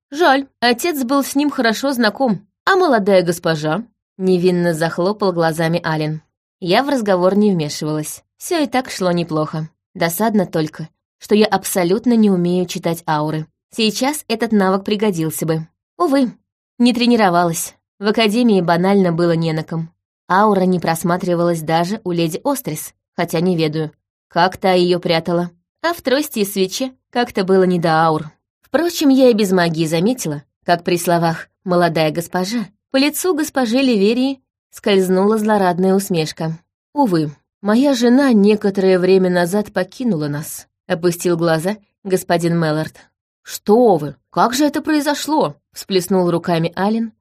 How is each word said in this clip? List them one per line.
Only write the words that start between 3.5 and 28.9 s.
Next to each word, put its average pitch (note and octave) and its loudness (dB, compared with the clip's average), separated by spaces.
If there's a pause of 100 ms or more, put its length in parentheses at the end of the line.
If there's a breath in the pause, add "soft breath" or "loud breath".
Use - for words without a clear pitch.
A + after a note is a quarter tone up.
Невинно F3+ 2
захлопал F3 -2
глазами E3 0
Ален. D#3 -4 (360)
Я F#3+ 0
в C#4 -4
разговор G3 0
не G#3 2
вмешивалась. D3+ -6 (160)
Все E4+ -4
и C#4 0
так B3+ -4
шло F3+ -2
неплохо. D#3 -4 (260)
Досадно F#3+ 0
только, D#3 -6 (300)
что - -2
я G#3+ 4
абсолютно G3 0
не G#3+ 4
умею F3+ 0
читать E3+ -6
ауры. D#3 -4 (280)
Сейчас A#3 -2
этот A3+ -2
навык G3 2
пригодился F#3 -2
бы. D#3+ -4 (320)
Увы, C#4 0 (460)
не A#3+ 4
тренировалась. F#3 2 (240)
В G3 -6
академии A3 2
банально F3 2
было E3+ 0
не E3 0
на D#3 -4
ком. D#3+ -8 (400)
Аура G3 4
не F#3 2
просматривалась E3+ -2
даже E3+ -2
у F3+ -4
леди E3+ -2
Острис, C4 -6 (200)
хотя E3+ -4
не F3+ 0
ведаю, D#3 -2 (360)
как F3+ 0
та F#3+ 0
ее F3+ 2
прятала. E3+ -2 (320)
А E4+ -2
в - -12
трости C#4+ -2
и G3 0
свече G3 -4 (180)
как-то A#3+ -4
было F#3+ 4
не F3+ 2
до E3 2
аур. D#3 -2 (300)
Впрочем, E4 -2